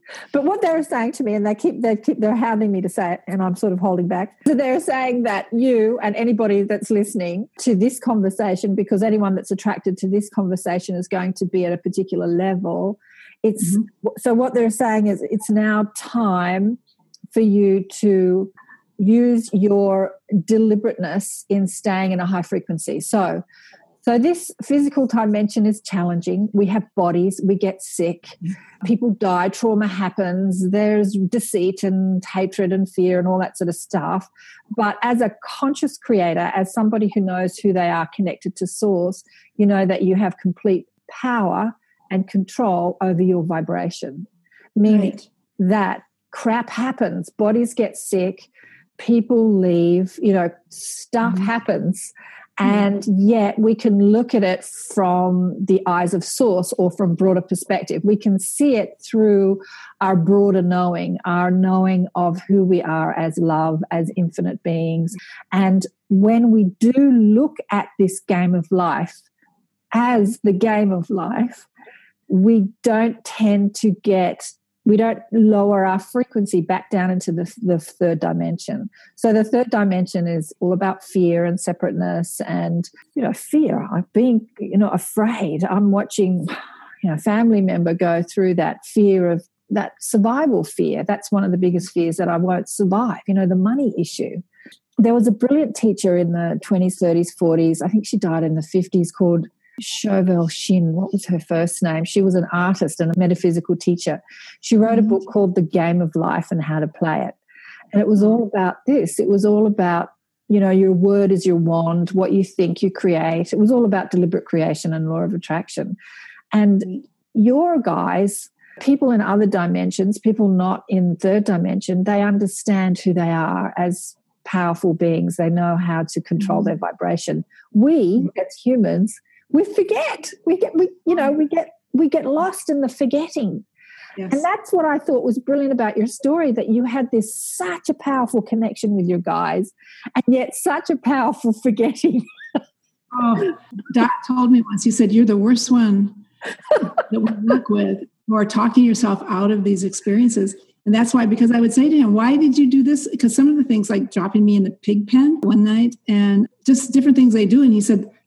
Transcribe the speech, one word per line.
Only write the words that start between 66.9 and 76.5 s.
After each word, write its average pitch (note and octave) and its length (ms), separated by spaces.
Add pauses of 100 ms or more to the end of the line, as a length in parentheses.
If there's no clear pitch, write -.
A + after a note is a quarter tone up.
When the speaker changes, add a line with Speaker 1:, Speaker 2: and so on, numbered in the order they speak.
Speaker 1:
look B3+ 600 (120)
at G3+ 180 (100)
this F#3+ 220
game F3+ 340
of F3 180
life F3 480 (720)
as A#3 500
the G3+ 120
game G#3+ 380
of F3 180
life, A3+ 560 (640)
we G3 400 (140)
don't A3+ 400
tend G3+ 520
to A3 160 (120)
get, F#3 480 (340)
we G#3+ 120
don't A3 220 (140)
lower G#3 520
our F#3+ 140
frequency G3+ 640